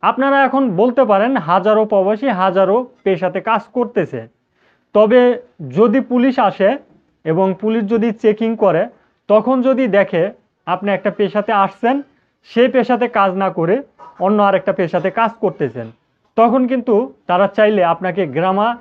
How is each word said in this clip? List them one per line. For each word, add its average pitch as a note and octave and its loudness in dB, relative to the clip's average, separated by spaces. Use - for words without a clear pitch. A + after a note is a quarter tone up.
আপনারা B3+ 0
এখন C4 0
বলতে B3 2
পারেন G#3 2
হাজারো G3+ 2
প্রবাসী G#3+ 0
হাজারো F#3+ 2
পেশাতে F#3 -2
কাজ A3 -2
করতেছে, G3 -4
তবে G#3+ 4
যদি A3 4
পুলিশ B3+ 2
আসে G3 2
এবং E3 0
পুলিশ A3 -2
যদি A#3 0
চেকিং A3+ 0
করে, F3 2
তখন A3 2
যদি C4 0
দেখে F#3+ 0
আপনি F3+ -4
একটা F#3+ -2
পেশাতে G#3 -2
আসছেন, A#3 -2
সেই A#3+ 2
পেশাতে A#3+ 0
কাজ G3 2
না G3 0
করে E3+ 0
অন্য G3+ 0
আরেকটা F#3+ 0
পেশাতে F#3 -2
কাজ A3+ -2
করতেছেন, B2 -6
তখন A#3 4
কিন্তু A#3+ -2
তারা F#3 2
চাইলে G#3+ 2
আপনাকে F#3 -4
গ্রামা F#3+ 0